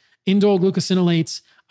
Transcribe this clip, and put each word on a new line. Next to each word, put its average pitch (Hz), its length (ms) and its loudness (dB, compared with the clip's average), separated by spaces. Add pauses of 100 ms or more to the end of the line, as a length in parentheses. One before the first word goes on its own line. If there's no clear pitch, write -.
(280)
indole 202 320 2
glucosinolates, 175 840 0 (300)